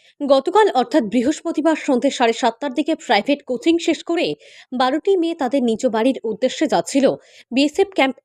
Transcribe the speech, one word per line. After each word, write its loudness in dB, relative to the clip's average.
গতকাল 4
অর্থাৎ 0
বৃহস্পতিবার 0
সন্ধ্যে 0
সাড়ে 0
সাতটার -4
দিকে -2
প্রাইভেট 0
কোচিং 0
শেষ -2
করে -2
বারোটি 0
মেয়ে -2
তাদের -2
নিজ -2
বাড়ির 0
উদ্দেশ্যে -2
যাচ্ছিল। 0
বিএসএফ 0
ক্যাম্প 0